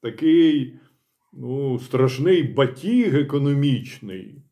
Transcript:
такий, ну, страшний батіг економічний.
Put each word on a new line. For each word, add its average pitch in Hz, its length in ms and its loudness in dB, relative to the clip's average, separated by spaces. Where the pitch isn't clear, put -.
такий, 151 760 2
ну, 131 460 -6
страшний 135 640 0
батіг 165 720 0
економічний. 139 1300 -2